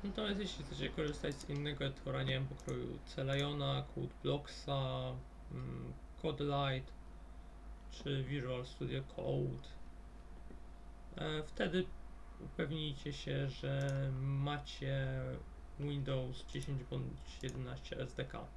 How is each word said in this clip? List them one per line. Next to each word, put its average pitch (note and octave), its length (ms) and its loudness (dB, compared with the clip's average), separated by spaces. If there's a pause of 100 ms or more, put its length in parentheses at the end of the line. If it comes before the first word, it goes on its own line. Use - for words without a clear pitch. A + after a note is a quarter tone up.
Natomiast G3+ 360 2
jeśli F3 260 -2
chcecie C#3 240 0
korzystać D3 460 2
z - 140 -8
innego C#3+ 360 0
edytora, C3+ 380 0
nie C3 100 4
wiem, C3+ 140 4
pokroju B2+ 580 -2
Celiona, C#3 800 2 (100)
Codeblocksa, C3+ 1160 2 (380)
mm, B2+ 420 -4 (280)
Codelight C#3 720 4 (1000)
czy C#3 320 0
Visual B2+ 420 0
Studio C3+ 380 -2
Code, - 640 2 (1500)
e, D#3 280 0
wtedy F#3 420 4 (540)
upewnijcie D3+ 760 0
się, C#3 360 2
że C#3 400 2 (320)
macie C3+ 1000 2 (580)
Windows C3+ 640 2
dziesięć C#3 380 0
bądź C3 600 -4
jedenaście B2+ 560 -2
S C3 140 -2
D C3 120 0
K. A#2 320 -4